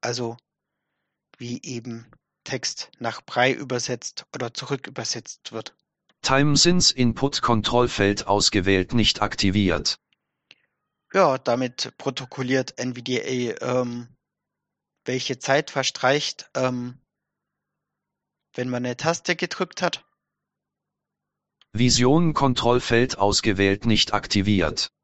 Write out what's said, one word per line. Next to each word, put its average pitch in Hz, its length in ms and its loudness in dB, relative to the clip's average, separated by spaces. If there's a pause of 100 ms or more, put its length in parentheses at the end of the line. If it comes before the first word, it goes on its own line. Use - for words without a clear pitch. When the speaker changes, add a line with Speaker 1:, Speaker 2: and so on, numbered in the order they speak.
Speaker 1:
Also 120 360 -4 (1000)
wie 120 240 -10
eben 117 500 -12 (320)
Text - 540 -8
nach 117 240 -6
Brei 127 320 2
übersetzt 123 800 -6
oder 120 200 -8
zurück 139 340 -8
übersetzt - 640 -10
wird. 110 240 -12 (480)
Speaker 2:
Time 143 320 4
Since 175 380 4
Input 123 480 0
Kontrollfeld 110 880 2
ausgewählt, 98 680 2
nicht 110 280 2
aktiviert. 98 760 0 (1120)
Speaker 1:
Ja, 160 240 4
damit 123 600 -2
protokolliert 131 840 -4
N 123 160 -6
V 120 60 -14
D 123 580 -4
A, 127 220 -2
ähm, 120 340 -8 (920)
welche 127 340 -4
Zeit 143 300 0
verstreicht, - 840 -2
ähm, 127 440 -4 (1500)
wenn 127 160 -4
man 123 160 -4
eine 123 120 -4
Taste 170 380 -2
gedrückt - 460 -6
hat. - 240 -4 (1700)
Speaker 2:
Vision 127 600 4
Kontrollfeld 123 840 2
ausgewählt, 101 680 2
nicht 107 280 4
aktiviert. 98 760 0 (120)